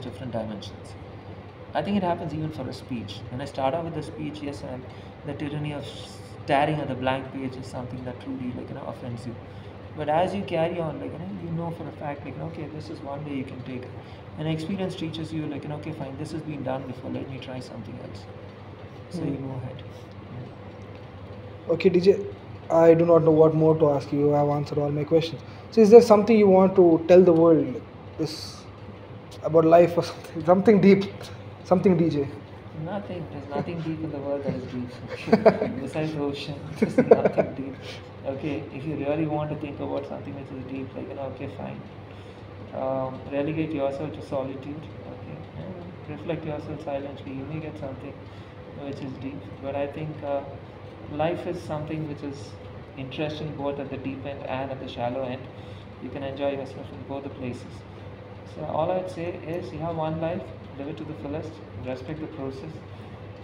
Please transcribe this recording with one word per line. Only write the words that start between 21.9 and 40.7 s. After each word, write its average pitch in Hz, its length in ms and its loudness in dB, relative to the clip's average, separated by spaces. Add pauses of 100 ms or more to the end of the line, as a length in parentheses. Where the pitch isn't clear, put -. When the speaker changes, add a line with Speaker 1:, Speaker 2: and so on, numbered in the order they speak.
Speaker 2:
J, 180 180 8 (540)
I 165 240 10
do 165 100 6
not 165 180 8
know 165 160 8
what 156 140 8
more 160 240 6
to 151 140 6
ask 139 200 0
you. 147 80 2
You 147 100 6
have 147 200 6
answered 147 300 0
all 143 100 0
my 147 140 0
questions. 160 360 2 (300)
So 226 120 6
is 202 100 10
there 233 100 12
something 214 340 8
you 208 120 10
want 190 300 10
to 165 300 10
tell 185 140 12
the 180 100 10
world, 160 480 8 (380)
this, - 460 -6 (800)
about 160 220 8
life 170 300 10
or 170 60 6
something, - 440 -8
something 190 360 8
deep, 196 220 10 (600)
something, 185 300 6
D 165 140 6
J? 143 180 2 (580)
Speaker 1:
Nothing. 185 460 -6
There's 143 180 -10
nothing 156 320 -4
deep 160 220 -4
in 151 80 -4
the 143 60 -6
world 139 280 -4
that 127 100 0
is 123 160 -6
deep. 123 180 -6 (380)
<laughs> - 540 4
Besides 156 340 -4
the 143 60 -4
ocean, 143 340 -4 (240)
there's - 180 2
nothing - 560 6
deep. - 220 -8 (500)
Okay, 135 380 -4 (100)
if 135 100 -10
you 151 120 -4
really 147 320 0
want 151 240 -2
to 147 60 -4
think 143 220 -8
about 143 280 -4
something 139 260 -10
which 139 260 -12
is 131 120 -10